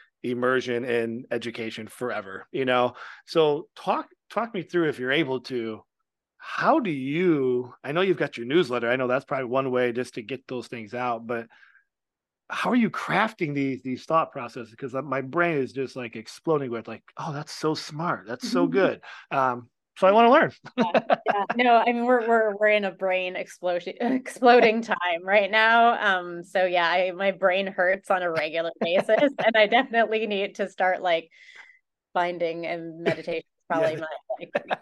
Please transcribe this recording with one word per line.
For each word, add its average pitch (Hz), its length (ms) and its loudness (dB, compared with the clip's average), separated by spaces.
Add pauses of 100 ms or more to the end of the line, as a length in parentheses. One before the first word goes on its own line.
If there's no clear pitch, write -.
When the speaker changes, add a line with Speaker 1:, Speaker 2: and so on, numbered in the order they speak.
(240)
Speaker 1:
immersion 123 600 -2
in 117 440 -2
education 113 580 -8
forever, 101 640 -10
you 135 140 -4
know? 123 280 2 (340)
So 151 480 0
talk, 277 320 -4 (240)
talk 226 240 -4
me 175 80 -6
through, 170 260 0
if 123 80 -4
you're 127 140 -4
able 131 300 0
to, 113 420 -8 (540)
how 254 420 0
do 214 100 -2
you, 135 840 0 (100)
I 131 80 -8
know 170 100 0
you've 185 160 2
got 147 200 -4
your 117 100 -8
newsletter. 123 420 2
I 123 60 4
know 131 120 0
that's 131 180 0
probably 135 200 -4
one 131 240 -2
way 123 220 2
just 123 240 -8
to 120 80 -10
get 127 240 -12
those 120 200 -10
things 113 280 -14
out, 120 320 -6
but 117 200 -6 (1040)
how - 220 -4
are 247 40 2
you 220 140 4
crafting 175 640 -2
these, 135 300 -2
these 127 220 -6
thought 160 260 2
processes? 117 420 -12
'Cause 123 200 -10
my 135 280 -4
brain 160 360 0
is 117 160 -2
just, 127 220 -8
like, 120 200 -10
exploding 139 560 -4
with, 113 160 -8
like, 110 160 -16 (140)
"Oh, 151 160 -8
that's 147 180 -10
so 156 240 -2
smart. 147 520 -6
That's 123 200 -10
so - 160 2
Speaker 2:
Mm-hmm. - 100 0
Speaker 1:
good." 170 280 2 (300)
Um, 127 380 -2 (280)
so 185 100 4
I 196 40 8
wanna 233 200 8
learn. 269 260 6
<laughs> - 200 -10
Speaker 2:
Yeah, 247 220 2 (260)
yeah. 403 200 0 (100)
No, 240 220 6
I 214 80 4
mean, 233 200 0
we're, 240 220 2
we're, 220 300 2
we're 214 100 2
in 208 180 4
a 190 60 -2
brain 185 440 -2
explosion, 175 600 -6
<laughs> - 40 -14
exploding 240 800 4
time 180 420 -4
right 196 260 4
now. 220 720 4
Um, 175 240 -8
so 185 220 0
yeah, 175 220 2
I, 180 240 2
my 190 200 -2
brain 190 340 0
hurts 190 460 -2
on 180 100 2
a 175 80 -2
regular 160 420 -2 (100)
basis, 190 280 0
Speaker 1:
<laughs> 277 300 2
Speaker 2:
and 220 160 2
I 214 120 6
definitely 220 600 0
need 196 280 -4
to 202 140 -4
start, 185 320 0
like, 165 280 -2 (840)
finding, 170 540 -2
and 165 360 -8
meditation 165 360 -4
is - 280 -18
probably 160 260 0
Speaker 1:
Yeah. 156 60 -8
Speaker 2:
my, 156 80 -8 (320)
like, 175 120 -16 (300)